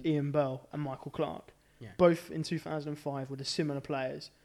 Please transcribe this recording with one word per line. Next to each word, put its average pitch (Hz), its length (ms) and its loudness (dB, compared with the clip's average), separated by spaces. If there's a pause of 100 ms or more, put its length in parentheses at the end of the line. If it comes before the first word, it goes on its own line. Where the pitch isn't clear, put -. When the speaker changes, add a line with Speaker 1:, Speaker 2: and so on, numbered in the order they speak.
Speaker 1:
Ian 147 260 2
Bell 135 420 0
and 147 100 -4
Michael 135 280 -6
Clarke. - 420 -4 (280)
Speaker 2:
Yeah. 104 160 -14
Speaker 1:
Both 175 340 6
in 160 140 -4
two 165 140 -2
thousand 151 320 -4
and 147 80 -6
five 139 320 -4
were 135 60 -6
the 135 80 -8
similar 147 360 0
players, 139 500 -4 (140)